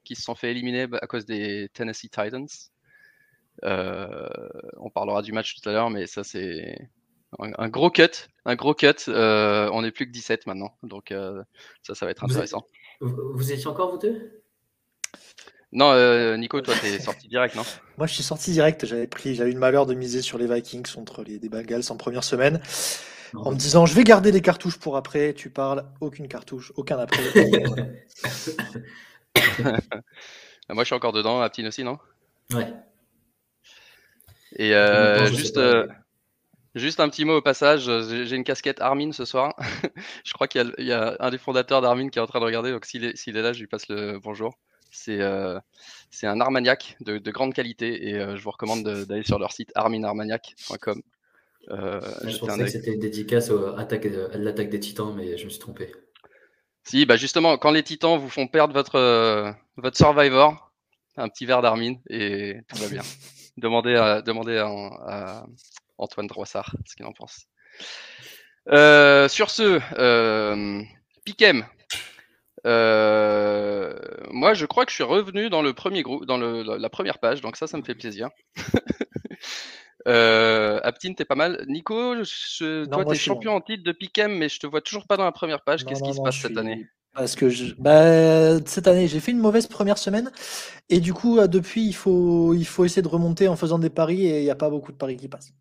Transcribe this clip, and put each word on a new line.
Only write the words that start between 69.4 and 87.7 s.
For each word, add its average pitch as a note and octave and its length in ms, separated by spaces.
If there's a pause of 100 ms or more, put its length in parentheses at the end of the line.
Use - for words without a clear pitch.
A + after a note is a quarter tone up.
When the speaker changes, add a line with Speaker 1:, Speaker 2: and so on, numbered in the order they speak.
Speaker 1:
ce, G3 300 (180)
euh, G#2+ 840 (440)
Pick'em. F#3 400 (1000)
Euh, G#2+ 1300 (340)
moi, D3+ 220
je E3+ 140
crois - 180
que - 60
je - 60
suis C#3+ 80
revenu G3 440
dans D#3+ 140
le C#3 100
premier F#3 300
groupe, C3 240
dans B2+ 100
le, A#2 260
la, G#2+ 140
la G#2+ 140
première - 300
page, A#2 200
donc A2+ 160
ça, D#3 100
ça D#3 120
me C3 40
fait A#2+ 120
plaisir. A2 360 (260)
<laughs> - 40 (1500)
Euh, A2+ 800
Aptine, F#3 300
t'es D3+ 120
pas C#3 80
mal. E3 340
Nico, A3 540
je, D#3 640
Speaker 3:
Non, - 20
Speaker 1:
toi, C#3 160
Speaker 3:
moi, D3+ 100
Speaker 1:
t'es D#3 40
Speaker 3:
je D3 40
suis F3+ 80
Speaker 1:
champion A3 220
Speaker 3:
bon. G3+ 80
Speaker 1:
en - 20
titre G3+ 240
de F3 80
Pick'em, G3+ 460
mais D3+ 100
je - 100
te - 80
vois D3 140
toujours G#3 260
pas G3 120
dans F#3+ 60
la F3 80
première D#3 300
page. D3 220
Speaker 3:
Non, C3 60
Speaker 1:
Qu'est-ce C#3 100
Speaker 3:
non, C#3 60
Speaker 1:
qui C#3 80
se C3+ 40
Speaker 3:
non, C3+ 60
Speaker 1:
passe C3 120
Speaker 3:
je - 60
Speaker 1:
cette A2+ 100
Speaker 3:
suis A2+ 60
Speaker 1:
année ? A2+ 300 (240)
Speaker 3:
Parce B2+ 240
que B2+ 140
je... B2 260